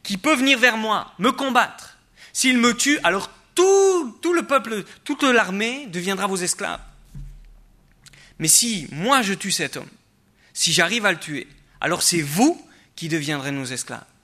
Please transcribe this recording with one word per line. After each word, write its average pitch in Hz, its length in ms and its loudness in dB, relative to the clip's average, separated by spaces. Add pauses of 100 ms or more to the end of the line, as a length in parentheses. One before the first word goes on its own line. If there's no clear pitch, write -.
qui 202 160 -6
peut 302 180 0
venir 262 240 2
vers 233 160 4
moi, 220 420 -2
me 220 140 2
combattre, 254 680 -2 (360)
s'il 254 240 2
me 240 180 4
tue, 285 300 0
alors 185 240 0 (260)
tout, 381 680 4
tout 349 120 0
le 330 100 0
peuple, 220 400 -2 (220)
toute 294 180 -4
l'armée 233 640 0
deviendra 190 400 -4
vos 190 80 -2
esclaves. - 460 -6 (1600)
Mais 156 120 -2
si 220 420 2
moi 240 300 2
je 196 120 -2
tue 185 180 -6
cet 147 260 -4
homme, - 100 -12 (640)
si - 220 0
j'arrive 190 320 2
à 185 80 4
le 160 60 -4
tuer, 147 280 -8 (320)
alors - 240 -2
c'est 170 160 2
vous 190 420 2 (360)
qui 165 100 -10
deviendrez 147 440 -4
nos 139 120 -6
esclaves. 123 400 -10 (200)